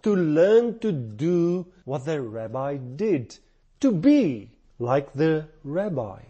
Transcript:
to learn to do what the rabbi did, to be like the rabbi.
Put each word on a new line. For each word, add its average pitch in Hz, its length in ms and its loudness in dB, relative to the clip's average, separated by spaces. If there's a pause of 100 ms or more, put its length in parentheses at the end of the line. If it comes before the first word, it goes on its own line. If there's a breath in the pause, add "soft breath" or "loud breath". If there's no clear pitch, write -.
to 208 120 2
learn 196 640 4
to 214 140 -2
do 170 720 -2 (180 soft breath)
what 131 200 -6
the 156 160 -4
rabbi 117 560 -6
did, 135 600 -4 (440)
to 269 100 4
be 175 600 2 (280)
like 131 340 -2
the 156 360 0 (160)
rabbi. 139 640 -6